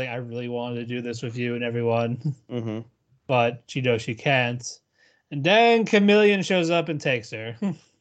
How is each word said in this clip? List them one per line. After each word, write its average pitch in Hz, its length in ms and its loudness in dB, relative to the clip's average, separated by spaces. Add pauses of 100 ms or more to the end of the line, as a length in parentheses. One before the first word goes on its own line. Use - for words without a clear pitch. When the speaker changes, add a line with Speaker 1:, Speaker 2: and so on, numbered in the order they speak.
Speaker 1:
like, - 20 -8
"I 120 80 -8
really 120 320 -8
wanted 120 280 -6
to 120 100 -8
do 120 160 -6
this 120 200 -8
with 120 140 -8
you 120 180 -2
and 120 80 -4
everyone." 117 800 -2
<laughs> - 80 -20
Speaker 2:
Mm-hmm. 113 280 -6 (480)
Speaker 1:
But 120 400 0
she 139 160 -6
knows 117 180 2
she 117 140 -6
can't. 123 500 -2 (680)
And 143 140 -4
then 226 400 6
Chameleon 202 580 6
shows 175 280 2
up 170 180 0
and 156 120 -4
takes 123 320 -2
her. 113 280 -8
<laughs> 196 140 -2 (260)